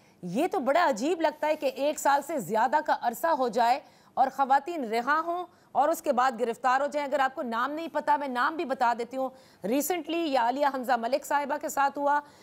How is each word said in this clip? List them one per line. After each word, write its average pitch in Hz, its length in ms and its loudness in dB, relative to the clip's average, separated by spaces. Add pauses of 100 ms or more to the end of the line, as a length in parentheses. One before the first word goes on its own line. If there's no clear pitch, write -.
(240)
ये 202 240 0
तो 381 120 0
बड़ा 285 240 2
अजीब 302 380 0
लगता 302 260 0
है 311 80 2
कि 285 220 -2
एक 285 220 0
साल 285 220 2
से 302 180 -4
ज़्यादा 220 420 0
का 302 120 0
अरसा 233 360 -2
हो 254 200 2
जाए 233 320 2 (360)
और 262 120 4
खवातीन 277 560 0
रिहा 240 340 0
हों 339 260 -4 (300)
और 285 140 4
उसके 320 220 -2
बाद 247 260 2
गिरफ्तार 247 440 0
हो 294 60 0
जाएं। 294 160 -2
अगर 277 180 0
आपको 262 200 0
नाम 240 300 -2
नहीं 320 180 -6
पता, 294 280 0
मैं 285 120 -4
नाम 269 280 0
भी 349 80 -2
बता 240 280 0
देती 240 240 -6
हूँ। 262 140 -2 (340)
Recently 294 500 -2
ये 320 220 0
आलिया 262 320 2
हमजा 254 280 0
मलिक 240 280 -2
साहिबा 285 320 -2
के 302 120 -6
साथ 277 280 2
हुआ, 285 240 2 (220)